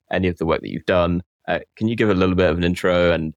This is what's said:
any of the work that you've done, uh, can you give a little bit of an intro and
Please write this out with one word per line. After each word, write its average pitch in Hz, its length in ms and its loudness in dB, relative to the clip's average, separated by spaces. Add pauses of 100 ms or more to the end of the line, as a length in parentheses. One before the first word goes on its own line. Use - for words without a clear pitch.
(120)
any 92 160 0
of 85 80 -4
the - 80 -6
work 80 160 0
that 52 80 -10
you've - 160 -10
done, 87 380 0 (260)
uh, 85 120 -2 (160)
can 110 120 -2
you 117 80 -4
give 107 140 2
a 98 40 4
little 92 200 2
bit 90 160 2
of 82 80 -2
an 87 40 -2
intro 87 480 2
and 80 260 -2